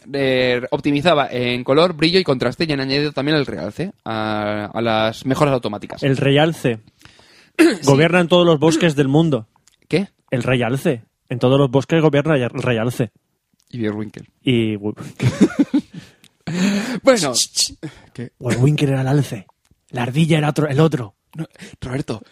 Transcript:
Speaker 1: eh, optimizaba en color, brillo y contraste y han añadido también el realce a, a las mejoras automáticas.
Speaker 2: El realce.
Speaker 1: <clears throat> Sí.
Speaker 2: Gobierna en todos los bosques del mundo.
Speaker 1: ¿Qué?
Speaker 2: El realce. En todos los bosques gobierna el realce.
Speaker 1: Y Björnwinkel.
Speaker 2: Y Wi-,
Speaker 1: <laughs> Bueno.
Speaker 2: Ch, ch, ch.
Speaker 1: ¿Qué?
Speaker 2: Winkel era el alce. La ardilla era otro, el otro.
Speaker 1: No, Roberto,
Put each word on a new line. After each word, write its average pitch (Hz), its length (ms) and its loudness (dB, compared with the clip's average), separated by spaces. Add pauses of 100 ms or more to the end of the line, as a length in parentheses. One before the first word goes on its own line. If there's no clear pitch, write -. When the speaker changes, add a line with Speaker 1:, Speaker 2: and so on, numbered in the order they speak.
(120)
Speaker 1:
eh, 127 580 0
optimizaba 143 640 2
en 123 320 -4
color, 160 300 2
brillo 165 260 2
y 180 60 0
contraste 139 420 -2
y 151 60 -2
han 139 80 -2
añadido 143 320 -2
también 147 240 0
el 139 80 0
realce 104 480 -8 (100)
a, 107 600 -4
a 110 160 -6
las 110 440 0
mejoras 135 280 2
automáticas. 107 500 -6
Speaker 2:
El 135 140 0
realce. 139 680 0
Speaker 1:
<clears throat> - 60 -20 (680)
Sí. 330 80 6 (200)
Speaker 2:
Gobierna 160 360 4
en 170 80 0
todos 175 160 4
los 160 140 4
bosques 160 380 2
del 139 100 2
mundo. 139 400 2 (400)
Speaker 1:
¿Qué? 190 220 -2 (220)
Speaker 2:
El 120 120 -2
realce. 123 600 -2 (260)
En 123 100 -6
todos 127 200 4
los 139 120 2
bosques 139 300 2
gobierna 147 340 4
el 123 140 0
realce. 117 640 -2 (580)
Speaker 1:
Y 120 100 -12
Björnwinkel. 107 480 -6 (160)
Speaker 2:
Y 113 320 0
Wi-, 104 200 -6
Speaker 1:
<laughs> - 880 -2 (1200)
Bueno. 180 300 2
Speaker 2:
Ch, - 180 -2
ch, - 220 -4
ch. - 160 -14 (240)
Speaker 1:
¿Qué? - 260 -12
Speaker 2:
Winkel 135 500 2
era 135 120 0
el 131 60 -2
alce. 131 380 -2 (460)
La 123 120 -6
ardilla 156 340 0
era 147 120 0
otro, 151 180 -2
el 135 120 0
otro. 151 360 0 (200)
Speaker 1:
No, 160 100 -10 (340)
Roberto, 127 520 -8